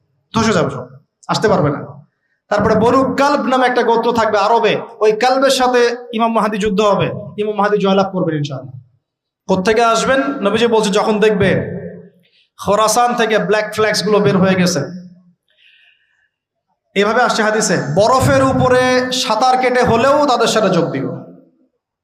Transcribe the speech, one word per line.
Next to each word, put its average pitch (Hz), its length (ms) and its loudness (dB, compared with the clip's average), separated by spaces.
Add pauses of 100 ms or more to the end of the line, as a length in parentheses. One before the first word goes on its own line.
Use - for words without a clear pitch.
(340)
ধসে 226 180 0
যাবে 151 180 0
সব, 127 160 -12 (420)
আসতে - 200 0
পারবে 151 220 2
না। - 340 -10 (440)
তারপরে 208 260 2
বনু 254 400 2
কালব 285 260 0
নামে 254 260 0
একটা 240 160 0
গোত্র 226 300 0
থাকবে 220 260 0
আরবে, 208 420 2 (200)
ওই 214 120 4
কালবের 262 380 2
সাথে 247 460 2 (160)
ইমাম 226 200 -2
মাহদি 220 260 -2
যুদ্ধ 202 220 -2
হবে, 190 260 2 (320)
ইমাম 208 180 -4
মাহদি 202 220 0
জয়লাভ 190 340 0
করবেন 165 240 -4
ইনশাআল্লাহ। 139 440 -10 (680)
কোত্থেকে 220 360 0
আসবেন? 240 380 0
নবীজি 226 440 -2
বলছে, 220 240 0
যখন 208 300 0
দেখবে 185 560 0 (880)
খোরাসান 226 500 0
থেকে 220 240 0
ব্ল্যাক 214 360 -2
ফ্ল্যাগস 214 300 -2
গুলো 208 160 2
বের 202 160 2
হয়ে 185 180 2
গেছে। 175 260 0 (2250)
এভাবে 220 280 2
আসছে 220 200 0
হাদিসে, 214 340 0 (180)
বরফের 262 500 4
উপরে 254 680 2
সাঁতার 254 460 0
কেটে 247 240 0
হলেও 269 440 2
তাদের 233 200 2
সাথে 196 240 2
যোগ 165 200 0
দিও। - 360 -8 (760)